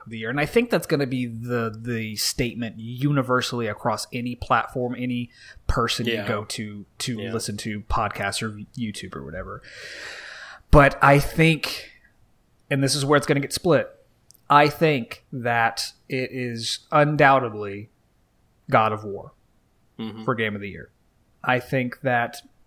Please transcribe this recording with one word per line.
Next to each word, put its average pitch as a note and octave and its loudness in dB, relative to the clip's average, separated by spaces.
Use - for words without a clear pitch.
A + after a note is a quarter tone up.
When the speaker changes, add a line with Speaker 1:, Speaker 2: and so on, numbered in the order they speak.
Speaker 1:
of A2 -18
the A2+ -10
year. A2 -6
And C#3 -2
I D3 2
think A#3+ 2
that's E3+ 0
gonna C#3+ 0
be B2+ -2
the, A#2 -4
the A2+ -6
statement A#2 -4
universally B2 0
across G#2+ -2
any A#2+ -6
platform, B2 -2
any B2 -4
person A#2 0
Speaker 2:
Yeah. A2+ -2
Speaker 1:
you G2+ -6
go G#2+ -4
to, G#2 -10
to A#2 -6
Speaker 2:
Yeah. G2 -6
Speaker 1:
listen A2 -6
to G#2 -8
podcasts G#2 -4
or G#2 -8
YouTube G#2+ -8
or C2+ -12
whatever. F#2 -12
But C#3+ 8
I C#3+ 8
think, - 2
and C#3 2
this C3 2
is C#3 0
where D3 6
it's C#3 2
gonna C#3+ 2
get C#3 -4
split, C#3+ 2
I D3 8
think D3 0
that A#2 0
it C3 -4
is A#2 -6
undoubtedly B2+ 4
God A2 4
of G#2 -6
War G2 -10
Speaker 2:
Mm-hmm. A2 -10
Speaker 1:
for B2 0
Game A2 0
of G2 -10
the G2+ -8
Year. - -14
I B2+ 2
think B2 -4
that, A#2+ 0